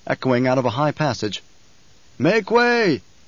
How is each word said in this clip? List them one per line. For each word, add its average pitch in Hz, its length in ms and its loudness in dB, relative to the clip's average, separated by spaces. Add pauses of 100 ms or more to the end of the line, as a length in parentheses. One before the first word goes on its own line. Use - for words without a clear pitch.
echoing 127 400 0
out 131 120 2
of 135 60 0
a 123 60 0
high 143 220 -2
passage. 117 500 -4 (760)
Make 190 320 0
way! 233 520 2 (260)